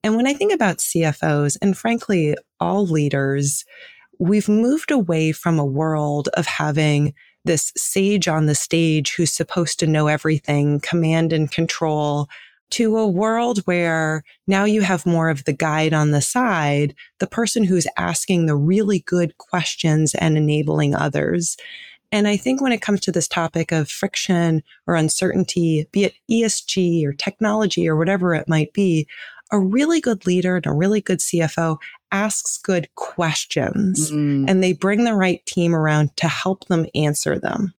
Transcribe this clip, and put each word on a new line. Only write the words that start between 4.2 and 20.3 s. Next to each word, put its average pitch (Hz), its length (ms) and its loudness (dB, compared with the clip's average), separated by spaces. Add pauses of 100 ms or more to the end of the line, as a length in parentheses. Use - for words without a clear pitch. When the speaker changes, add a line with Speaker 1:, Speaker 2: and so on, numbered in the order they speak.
Speaker 1:
moved 233 420 2
away 165 440 2
from 165 260 0
a 143 60 0
world 147 720 -2
of 170 100 0
having 147 680 0 (300)
this 165 320 -2
sage 196 540 0
on 156 160 2
the 151 100 2
stage 160 600 0
who's 165 160 0
supposed - 480 -4
to 160 80 0
know 156 200 2
everything, 147 720 0
command 165 540 0
and 156 180 0
control, 151 760 -2 (420)
to 220 260 0
a 220 100 2
world 226 580 0
where 160 580 0 (240)
now 190 160 2
you 214 180 2
have 185 240 0
more 165 240 2
of 143 140 -2
the - 80 -2
guide 156 420 0
on 151 180 2
the 143 100 2
side, 147 720 0 (240)
the - 80 -2
person 226 380 0
who's 180 200 2 (120)
asking 170 480 0
the 151 100 2
really 190 440 2
good 175 380 -2
questions 156 800 -2
and 156 220 2